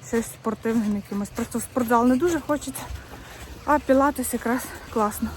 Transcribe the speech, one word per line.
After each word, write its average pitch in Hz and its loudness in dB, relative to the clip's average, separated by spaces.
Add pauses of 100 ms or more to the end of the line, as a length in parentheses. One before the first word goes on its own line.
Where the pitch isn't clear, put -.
щось 233 0
спортивним 220 0
якимось. 202 -4
Просто 233 -6
в 226 -2
спортзал 240 2
не 254 6
дуже 330 2
хочеться, 277 -4 (800)
а 294 4
пілатес 269 4
якраз 240 0 (320)
класно. 214 0